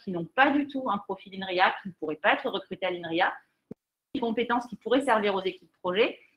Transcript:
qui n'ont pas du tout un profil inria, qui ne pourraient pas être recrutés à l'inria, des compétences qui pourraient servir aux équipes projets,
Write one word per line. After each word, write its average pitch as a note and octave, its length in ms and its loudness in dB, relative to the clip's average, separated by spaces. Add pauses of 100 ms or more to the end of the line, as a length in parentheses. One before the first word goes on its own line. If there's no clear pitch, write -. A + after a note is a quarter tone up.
qui G3 80 -6
n'ont E3+ 140 -4
pas C#4 240 4
du C#4 180 0
tout C4 220 -4
un G3+ 80 0
profil F#3+ 440 -10
inria, F#3 400 4
qui G3+ 80 -12
ne E3 40 -12
pourraient D3+ 220 -6
pas G#3+ 180 2
être C4 160 -2
recrutés F#3+ 360 -6
à F3+ 60 0
l'inria, E3+ 420 0 (800)
des - 60 -6
compétences A#3 480 0
qui - 80 -12
pourraient B3 260 0
servir G#3+ 340 2
aux F#3 80 -2
équipes - 280 -8 (100)
projets, G#3 380 0 (160)